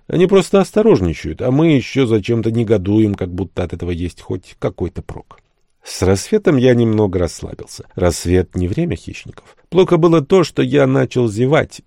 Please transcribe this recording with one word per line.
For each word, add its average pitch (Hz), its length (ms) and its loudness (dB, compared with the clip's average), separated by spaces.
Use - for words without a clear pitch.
Они 180 180 2
просто 196 340 2
осторожничают, 104 800 0
а 127 100 -2
мы 156 160 2
еще 135 380 0
зачем-то 113 440 0
негодуем, 107 640 0
как 92 180 -8
будто 92 300 -6
от 87 100 -6
этого 87 200 -8
есть 87 280 -8
хоть - 380 -12
какой-то 90 420 -8
прок. - 380 -18
С - 180 -8
рассветом 143 540 0
я 127 180 4
немного 107 440 0
расслабился. - 640 -8
Рассвет — 87 600 0
не 90 140 -2
время 151 260 -4
хищников. - 600 -18
Плохо 175 260 2
было 165 240 4
то, 175 240 2
что - 160 -8
я 139 260 2
начал 127 420 0
зевать. 127 580 -2